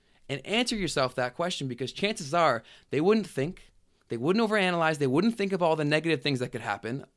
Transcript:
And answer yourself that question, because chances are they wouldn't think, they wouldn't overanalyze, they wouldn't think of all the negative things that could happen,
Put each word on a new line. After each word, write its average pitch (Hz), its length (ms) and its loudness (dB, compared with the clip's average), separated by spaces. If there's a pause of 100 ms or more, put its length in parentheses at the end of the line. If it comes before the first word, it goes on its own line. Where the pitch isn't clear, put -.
(300)
And 139 160 -8
answer 233 320 0
yourself 139 380 0
that 123 200 -4
question, 170 320 -4
because 123 240 -6
chances 190 420 -4
are 151 300 2 (280)
they 139 100 0
wouldn't 202 260 4
think, - 460 -6 (340)
they 120 80 -4
wouldn't 196 340 2
overanalyze, 170 500 2
they 143 80 2
wouldn't 180 300 2
think 196 140 -2
of 180 100 -2
all 160 140 4
the 151 80 0
negative 156 380 2
things 139 180 0
that 123 140 -4
could 113 80 -8
happen, 110 420 -6 (140)